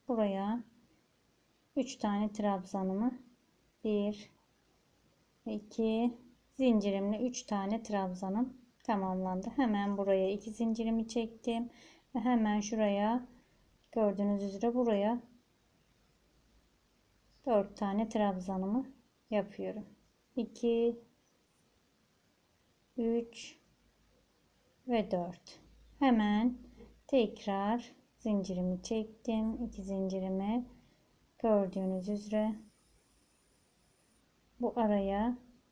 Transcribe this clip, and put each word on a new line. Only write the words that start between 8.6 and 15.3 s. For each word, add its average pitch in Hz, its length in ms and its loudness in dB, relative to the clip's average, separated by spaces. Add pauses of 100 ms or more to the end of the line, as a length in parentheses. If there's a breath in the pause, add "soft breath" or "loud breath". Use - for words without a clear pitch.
tamamlandı. 185 720 0
Hemen 202 420 2
buraya 196 340 4
iki 208 200 -6
zincirimi 226 560 0
çektim 233 640 -2 (460 loud breath)
ve 240 40 0
hemen 214 420 4
şuraya 214 680 0 (640 loud breath)
gördüğünüz 202 520 0
üzere 208 320 -2
buraya 233 460 2 (2250)